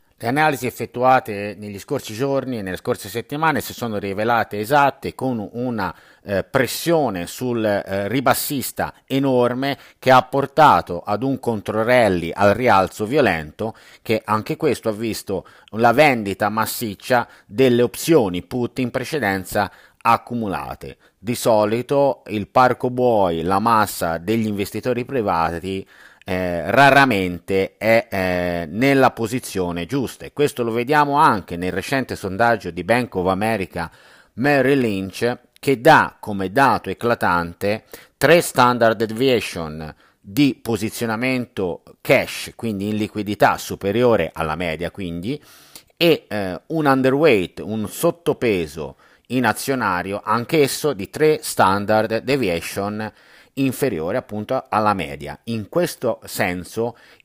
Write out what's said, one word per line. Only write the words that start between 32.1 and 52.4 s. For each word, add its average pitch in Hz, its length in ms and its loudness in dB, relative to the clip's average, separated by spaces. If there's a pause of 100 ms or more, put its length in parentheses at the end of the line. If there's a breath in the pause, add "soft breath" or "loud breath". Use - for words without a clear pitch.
sondaggio 101 540 0
di 85 140 -8
Bank 117 300 0
of 92 140 0
America 95 640 -4 (440 soft breath)
Merrill 135 460 2
Lynch, 110 580 -2 (200)
che 135 220 0
dà 131 400 6
come 98 320 -6
dato 135 380 2
eclatante 101 920 -2 (340 loud breath)
tre 156 240 6
standard 117 640 4
deviation 95 920 -2 (260 soft breath)
di 127 400 0
posizionamento 113 1200 -4 (200)
cash, - 520 0
quindi 104 340 -4
in 107 80 -2
liquidità, 104 600 0
superiore 101 800 0
alla 78 220 -4
media, 85 340 -4
quindi, 92 520 -8 (540 loud breath)
e, 165 320 2
eh, 92 380 -6
un 160 180 -4
underweight, 131 760 2
un 104 280 -6
sottopeso 92 1080 -2 (320 soft breath)
in 123 180 -2
azionario, 101 760 -2
anch'esso 135 680 0
di 98 160 -8
tre 156 340 0
standard 107 760 0
deviation 104 920 -4 (440 soft breath)